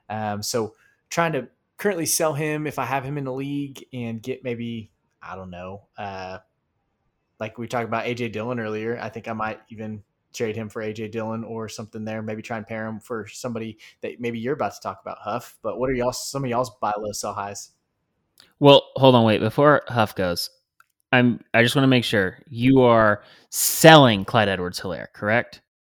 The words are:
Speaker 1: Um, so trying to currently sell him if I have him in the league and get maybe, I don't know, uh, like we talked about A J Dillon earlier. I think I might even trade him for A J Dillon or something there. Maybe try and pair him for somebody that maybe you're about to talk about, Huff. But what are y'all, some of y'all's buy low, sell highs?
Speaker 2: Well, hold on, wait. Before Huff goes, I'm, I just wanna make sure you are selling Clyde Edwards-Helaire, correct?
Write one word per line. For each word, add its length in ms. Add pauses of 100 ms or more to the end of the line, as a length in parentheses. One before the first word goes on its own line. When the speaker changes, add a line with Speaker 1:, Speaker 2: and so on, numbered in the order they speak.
Speaker 1:
Um, 340
so 320 (360)
trying 240
to 120 (300)
currently 300
sell 280
him 320
if 140
I 40
have 200
him 120
in 60
the 100
league 600
and 280
get 220
maybe, 480 (320)
I 140
don't 140
know, 320 (140)
uh, 420 (1000)
like 180
we 120
talked 180
about 200
A 80
J 140
Dillon 300
earlier. 420
I 100
think 180
I 40
might 360
even 340 (300)
trade 240
him 120
for 140
A 100
J 140
Dillon 380
or 240
something 360
there. 160
Maybe 220
try 140
and 100
pair 180
him 140
for 300
somebody 500 (220)
that 200
maybe 200
you're 140
about 200
to 60
talk 200
about, 200
Huff. 420
But 160
what 100
are 60
y'all, 180
some 300
of 80
y'all's 300
buy 180
low, 140
sell 220
highs? 360 (880)
Speaker 2:
Well, 380
hold 180
on, 100
wait. 160
Before 480
Huff 260
goes, 360 (640)
I'm, 280 (140)
I 80
just 120
wanna 140
make 160
sure 340 (100)
you 340
are 400 (260)
selling 760
Clyde 240
Edwards-Helaire, 640
correct? 480 (320)